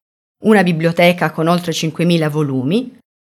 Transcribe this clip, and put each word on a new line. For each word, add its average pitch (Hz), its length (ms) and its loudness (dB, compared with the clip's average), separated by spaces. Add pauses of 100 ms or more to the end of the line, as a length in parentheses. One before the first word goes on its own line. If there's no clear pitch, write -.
(440)
una 208 180 4
biblioteca 170 680 0
con 160 160 -2
oltre 175 240 0
cinquemila 165 560 -2
volumi 151 680 -4 (240)